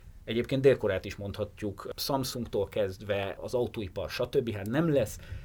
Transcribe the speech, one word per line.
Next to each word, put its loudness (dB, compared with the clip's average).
egyébként 0
Dél-Koreát 6
is -6
mondhatjuk, -6
Samsungtól 0
kezdve -2
az -4
autóipar, -2
stb. 0
Hát -6
nem 2
lesz 2